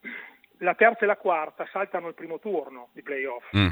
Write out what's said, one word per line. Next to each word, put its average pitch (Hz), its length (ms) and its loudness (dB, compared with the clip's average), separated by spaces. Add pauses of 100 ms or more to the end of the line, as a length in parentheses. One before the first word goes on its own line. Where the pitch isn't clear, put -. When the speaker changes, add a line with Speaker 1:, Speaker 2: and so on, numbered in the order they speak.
(640)
Speaker 1:
La 180 120 2
terza 226 300 6
e - 20 6
la 202 100 4
quarta 160 540 -2
saltano 190 380 -4
il 160 60 -10
primo 165 260 -10
turno 135 520 -6
di - 100 -18
playoff, 135 420 -4 (120)
Speaker 2:
Mm. 101 160 4